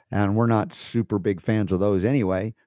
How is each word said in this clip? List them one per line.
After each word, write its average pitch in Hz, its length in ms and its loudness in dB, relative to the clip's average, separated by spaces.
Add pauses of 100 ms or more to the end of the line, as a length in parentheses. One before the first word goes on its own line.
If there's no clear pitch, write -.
(120)
And 101 240 2
we're 117 100 4
not 107 260 0
super - 460 -2
big 92 220 -2
fans 107 320 0
of 90 80 0
those 98 240 2
anyway, 107 500 0 (120)